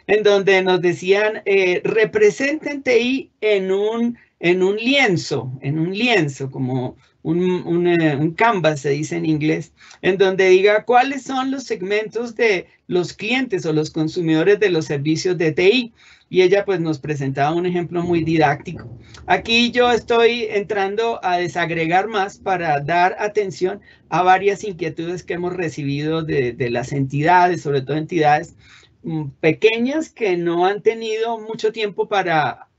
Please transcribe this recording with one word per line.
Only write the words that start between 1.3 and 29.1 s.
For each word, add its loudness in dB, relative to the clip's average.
eh, 2
"Representen 0
T 2
I -4
en 0
un, -2
en 2
un 2
lienzo, 0
en -4
un -2
lienzo, -2
como -4
un, -2
un, 0
eh, 2
un 0
canvas", 0
se -2
dice -4
en -4
inglés, -2
en 0
donde 4
diga 6
cuáles 2
son -4
los -6
segmentos -6
de 0
los -2
clientes -4
o -2
los -2
consumidores 0
de 2
los 0
servicios -2
de 0
T 2
I. 0
Y 2
ella, 4
pues, -2
nos -2
presentaba -2
un -2
ejemplo -4
muy 0
didáctico. -2
Aquí 0
yo 2
estoy 2
entrando -4
a 0
desagregar 0
más -4
para 0
dar 2
atención -2
a 0
varias 4
inquietudes -8
que -8
hemos -4
recibido -4
de, -2
de -4
las -4
entidades, 2
sobre -2
todo -4
entidades, 0
mm, -6